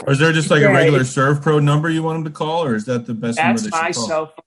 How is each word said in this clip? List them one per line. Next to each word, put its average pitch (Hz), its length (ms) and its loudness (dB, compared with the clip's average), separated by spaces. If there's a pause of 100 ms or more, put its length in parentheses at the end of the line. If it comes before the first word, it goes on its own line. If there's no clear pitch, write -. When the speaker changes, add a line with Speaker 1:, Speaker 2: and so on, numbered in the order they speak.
Speaker 1:
Or 139 60 2
is 131 60 0
there 160 120 4
just, 160 200 0
like, 156 80 4
a 143 60 6
Speaker 2:
Yeah, 151 80 6
Speaker 1:
regular 147 280 4
Speaker 2:
it's 127 80 -2
Speaker 1:
Serve 143 320 0
Pro 151 180 2
number 147 300 2
you 160 140 -2
want 160 200 -4
them 156 80 -8
to 151 60 -16
call, 165 280 -4
or 120 100 -2
is 107 100 -6
that 123 220 -4
the 123 60 -8
best 117 240 -6
Speaker 2:
That's 160 80 0
Speaker 1:
number 117 160 0
they 110 40 -6
should 107 60 -8 (120)
Speaker 2:
my 175 100 -4
Speaker 1:
call? - 140 -6
Speaker 2:
cell 160 200 -4
phone - 80 -20 (120)